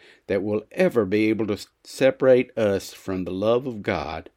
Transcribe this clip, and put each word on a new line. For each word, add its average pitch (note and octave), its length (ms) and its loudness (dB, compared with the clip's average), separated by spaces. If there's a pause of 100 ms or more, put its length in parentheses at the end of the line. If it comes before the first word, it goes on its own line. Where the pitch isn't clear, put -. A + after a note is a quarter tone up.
(260)
that F#2 160 -2
will G#2 300 -4
ever A#2+ 340 2
be G#2+ 240 2
able A2 160 -2
to G#2+ 80 -2
s-, - 140 -10 (140)
separate C3 760 2
us G2+ 340 0
from F#2 320 -6
the F2+ 80 -8
love A2+ 340 0
of A2+ 140 -8
God, E2 560 -6